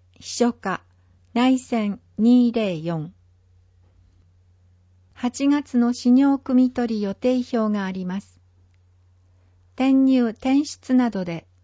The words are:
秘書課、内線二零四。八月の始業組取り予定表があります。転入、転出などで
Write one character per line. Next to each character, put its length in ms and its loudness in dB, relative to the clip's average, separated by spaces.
秘 160 -20
書 240 0
課、 300 -8
内 260 2
線 400 -4
二 360 4
零 280 -4
四。 320 -8
八 360 -4
月 280 -2
の 140 2
始 220 0
業 260 4
組 320 2
取 240 -4
り 60 -4
予 120 -4
定 220 -2
表 340 -2
が 140 -2
あ 80 -6
り 140 -10
ま 160 -8
す。 180 -20
転 180 2
入、 340 4
転 360 0
出 300 -8
な 160 2
ど 160 -6
で 200 -10